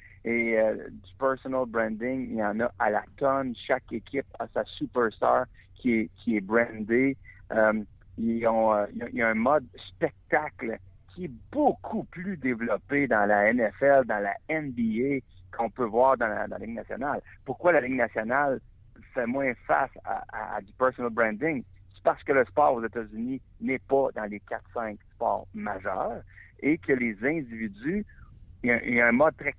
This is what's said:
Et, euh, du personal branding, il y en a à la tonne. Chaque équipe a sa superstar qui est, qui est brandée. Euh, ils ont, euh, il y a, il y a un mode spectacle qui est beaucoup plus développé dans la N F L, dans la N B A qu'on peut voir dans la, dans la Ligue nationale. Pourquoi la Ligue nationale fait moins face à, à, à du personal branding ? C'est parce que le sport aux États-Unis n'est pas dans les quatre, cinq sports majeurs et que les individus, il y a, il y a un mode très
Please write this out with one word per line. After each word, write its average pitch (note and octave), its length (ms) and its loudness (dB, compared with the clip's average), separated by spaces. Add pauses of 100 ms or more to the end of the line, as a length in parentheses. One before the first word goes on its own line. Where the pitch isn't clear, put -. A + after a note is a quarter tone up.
(240)
Et, A#2 340 0
euh, G#2+ 300 0
du - 300 -18
personal C3 480 0
branding, A2+ 640 -2
il A2+ 60 -6
y A2 80 0
en G#2 160 0
a A#2+ 180 0
à A#2 100 2
la G#2 160 0 (140)
tonne. C3+ 360 0 (120)
Chaque B2+ 260 -2
équipe - 320 -6 (140)
a A#2 160 -6
sa A2 100 -2
superstar B2 800 0 (300)
qui - 180 0
est, A2 240 0
qui A2+ 220 0
est - 20 2
brandée. A2+ 800 0 (340)
Euh, A2 300 4 (340)
ils A2+ 320 -2
ont, A2 260 4
euh, G#2 200 2
il A2+ 40 -8
y A2 40 -8
a, A#2+ 80 -8
il B2+ 60 -8
y B2 60 0
a A2+ 60 2
un A2 60 2
mode C3 320 2 (240)
spectacle D3 880 -4 (360)
qui F3+ 120 -10
est D3+ 40 -10 (220)
beaucoup - 520 0
plus F3 340 -8
développé B2 680 -2
dans G#2+ 220 2
la G#2 220 4
N A#2 280 2
F - 40 -2
L, C#3 240 6
dans G#2+ 160 -2
la G2+ 120 -4 (140)
N D#3 240 -4
B A#2+ 80 -6 (220)
A - 540 -6
qu'on A#2 140 -2
peut B2+ 140 -4
voir B2 320 4
dans A#2 120 -2
la, G2+ 200 -4
dans G2+ 100 -10
la G2+ 80 -10
Ligue A#2 100 -10
nationale. A2+ 440 -6 (240)
Pourquoi E3+ 280 2
la D#3+ 100 6
Ligue B2+ 140 -2
nationale A#2+ 640 0 (520)
fait B2 140 -2
moins C3 260 -2 (140)
face D3 240 0 (140)
à, G2 280 -6
à, G#2+ 240 -8
à G#2+ 60 -6
du G2 100 -20
personal B2+ 400 0
branding ? A2+ 500 0 (320)
C'est - 80 -20
parce D#3+ 220 2
que - 80 0
le C3+ 140 6
sport D3 280 4
aux A#2 100 -2
États-Unis A2+ 560 -6 (200)
n'est B2 180 -2
pas C3+ 380 2
dans A2 80 -6
les G#2 160 -8
quatre, - 240 -10 (100)
cinq A2 240 -6 (160)
sports G#2 400 -2
majeurs G#2 680 -6 (380)
et D#3 180 2
que - 140 -2
les A#2+ 300 0
individus, B2 840 -4 (600)
il B2+ 40 2
y A#2+ 40 4
a, A#2 120 0
il B2 120 -2
y A#2+ 40 4
a A#2+ 60 6
un A#2 60 6
mode D3 240 4
très C#3+ 220 -6